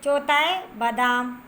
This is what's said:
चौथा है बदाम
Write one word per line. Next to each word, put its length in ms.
चौथा 320
है 200
बदाम 480